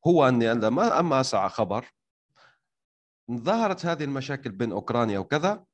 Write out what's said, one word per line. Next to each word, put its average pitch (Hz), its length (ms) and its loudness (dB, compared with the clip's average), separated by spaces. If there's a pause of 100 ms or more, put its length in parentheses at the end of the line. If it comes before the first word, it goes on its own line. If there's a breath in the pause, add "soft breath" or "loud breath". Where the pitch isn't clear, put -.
هو 160 200 6
أني 120 200 4
عندما، 120 520 2
أما 151 220 2
أسعى 101 280 0
خبر 104 360 -4 (1500 soft breath)
ظهرت 185 540 -2
هذه 165 180 -4
المشاكل 135 480 -6
بين 107 200 -4
أوكرانيا 107 480 -2
وكذا 160 440 -2 (100)